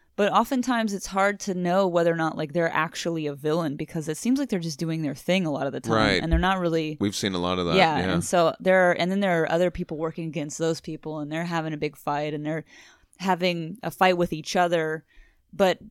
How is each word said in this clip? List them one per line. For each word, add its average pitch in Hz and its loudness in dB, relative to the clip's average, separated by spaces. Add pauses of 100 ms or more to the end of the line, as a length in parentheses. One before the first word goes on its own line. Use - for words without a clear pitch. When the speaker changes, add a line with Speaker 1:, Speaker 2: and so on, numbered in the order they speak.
(160)
Speaker 1:
But 202 2
oftentimes 233 0
it's 190 -8
hard 196 0
to 196 -4
know 180 2
whether 170 4
or 165 0
not, 160 -2
like, 156 -6
they're 165 0
actually 165 -2
a 143 -4
villain, 151 -2
because 151 -6
it 156 -4
seems 254 0
like 285 -2
they're 190 -2
just 165 -6
doing 160 -4
their 139 -4
thing 180 0
a 160 -2
lot 139 -2
of 135 -4
the 131 -6
time. 117 -2
Speaker 2:
Right. 104 4
Speaker 1:
And 160 -2
they're 165 6
not 185 2
really 160 0
Speaker 2:
We've 101 0
seen 98 -2
a 90 0
lot 90 0
of 90 0
that, 85 2
Speaker 1:
Yeah, 160 4
Speaker 2:
yeah. 92 0
Speaker 1:
and 87 0
so 170 2
there, 185 4
and 175 0
then 196 -2
there 180 2
are 156 -2
other 175 2
people 170 -8
working 160 -6
against 151 -8
those 165 -2
people, 156 -10
and 147 -8
they're 165 -4
having 165 -4
a 151 -6
big 151 -6
fight, 147 -4
and 151 -6
they're 156 -4 (540)
having 175 -2
a 170 -6
fight 185 4
with 175 0
each 156 -8
other. 165 0 (500)
But 185 2 (100)